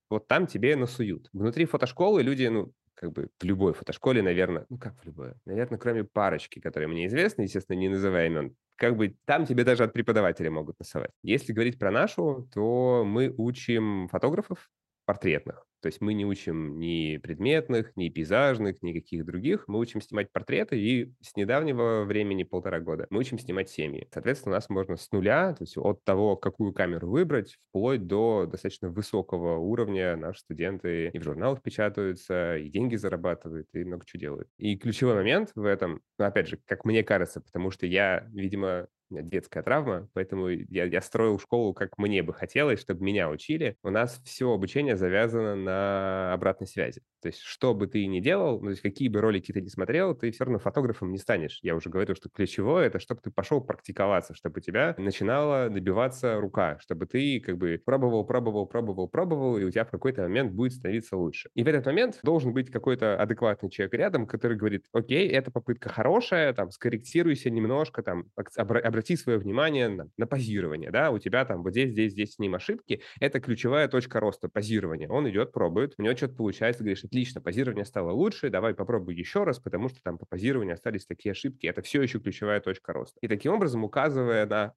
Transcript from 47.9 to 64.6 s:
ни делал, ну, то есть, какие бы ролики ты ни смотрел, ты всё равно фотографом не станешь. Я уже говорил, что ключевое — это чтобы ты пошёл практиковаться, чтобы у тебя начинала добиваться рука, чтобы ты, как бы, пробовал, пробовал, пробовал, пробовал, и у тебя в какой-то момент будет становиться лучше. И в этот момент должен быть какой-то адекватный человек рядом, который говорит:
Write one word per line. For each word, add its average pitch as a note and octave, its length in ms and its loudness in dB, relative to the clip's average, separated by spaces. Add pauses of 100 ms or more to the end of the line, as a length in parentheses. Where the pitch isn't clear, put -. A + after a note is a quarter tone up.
ни F#2+ 160 -2
делал, D3+ 380 2
ну, - 80 -6
то - 20 -2
есть, F#2+ 120 -4
какие A#2 280 0
бы G#2 100 0
ролики G#2 320 2
ты F#2+ 100 -2
ни F2+ 60 -6
смотрел, C#3+ 480 0
ты A#2 160 -2
всё C3 140 -2
равно B2 140 0
фотографом A2 520 0
не F#2+ 60 -4
станешь. F2+ 460 -2
Я E2+ 120 0
уже E2 140 -4
говорил, F#2+ 260 0
что - 140 -14
ключевое — A#2+ 580 2
это G#2 120 -2
чтобы - 220 -8
ты G#2+ 100 -8
пошёл B2+ 300 2
практиковаться, G2 760 0
чтобы E2 240 -8
у - 20 -10
тебя C3 360 2
начинала B2 720 2
добиваться G#2+ 680 0
рука, F#2 400 0
чтобы F2 280 -6
ты, C3+ 340 0
как F2+ 160 -4
бы, E2+ 260 0
пробовал, B2 420 2
пробовал, A2 420 0
пробовал, G2 420 -2
пробовал, D3 480 0
и G2+ 80 0
у F2+ 60 0
тебя A2+ 140 2
в - 60 -14
какой-то B2+ 300 -2
момент G2 320 0
будет B2 200 0
становиться A2+ 440 -4
лучше. E2+ 380 -2
И A#2+ 80 2
в B2+ 40 4
этот D3 200 4
момент G#3 360 2
должен D3 300 2
быть B2+ 180 0
какой-то A2+ 480 2
адекватный G#2 520 0
человек G2 240 -2
рядом, C#3+ 320 2
который A#2 280 0
говорит: G2+ 380 0